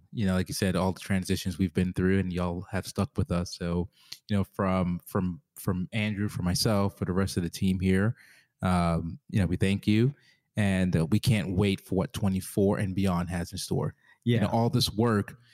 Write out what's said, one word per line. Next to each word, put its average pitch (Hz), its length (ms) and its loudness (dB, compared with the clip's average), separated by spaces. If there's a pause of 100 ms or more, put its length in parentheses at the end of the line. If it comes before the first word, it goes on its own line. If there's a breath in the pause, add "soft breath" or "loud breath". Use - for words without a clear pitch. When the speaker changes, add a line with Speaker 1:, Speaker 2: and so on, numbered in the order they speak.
(120)
Speaker 1:
You 107 160 -2
know, 92 80 2
like 92 120 0
you - 60 -8
said, 92 220 0
all 92 160 2
the - 80 -8
transitions 92 580 -2
we've 95 160 0
been 90 200 0
through 92 260 2
and 92 120 -2
y'all 90 400 -4
have 92 140 -4
stuck - 320 -4
with 92 140 0
us. 87 260 -2
So, 87 320 -2 (380 loud breath)
you 104 100 0
know, 98 60 2
from, 92 600 0
from, 92 360 -4 (160)
from 90 340 -2
Andrew, 104 380 -2
from - 160 -4
myself, 101 540 0
for 92 60 -4
the 90 80 -2
rest 98 240 -2
of 90 60 0
the 85 60 -4
team 95 300 0
here, 95 360 2 (460 loud breath)
um, 85 560 0 (120)
you 110 100 0
know, 90 80 4
we 87 80 -2
thank 98 320 0
you, 113 260 4 (420 soft breath)
and, 92 400 2
uh, 80 120 2
we 104 120 2
can't 95 360 0
wait 98 260 2
for - 140 -6
what 85 180 0
twenty-four 98 640 0
and 95 160 -4
beyond 90 360 0
has 87 240 -6
in 90 40 -10
store. - 380 -4 (280 soft breath)
Speaker 2:
Yeah. 120 120 2
Speaker 1:
You 101 60 2
know, 101 80 2
all 117 200 0
this 120 220 0
work, 107 460 0 (160 soft breath)